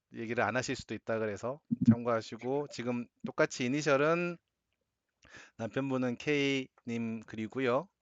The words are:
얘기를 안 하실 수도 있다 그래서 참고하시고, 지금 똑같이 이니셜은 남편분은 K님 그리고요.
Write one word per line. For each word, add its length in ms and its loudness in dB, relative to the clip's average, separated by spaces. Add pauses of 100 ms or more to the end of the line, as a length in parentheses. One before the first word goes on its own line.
(160)
얘기를 280 -2
안 120 2
하실 200 -2
수도 200 -8
있다 240 -2
그래서 400 -4 (280)
참고하시고, 840 2
지금 340 -4 (200)
똑같이 400 0
이니셜은 720 2 (1200)
남편분은 600 -2
K님 1080 -2
그리고요. 600 0 (140)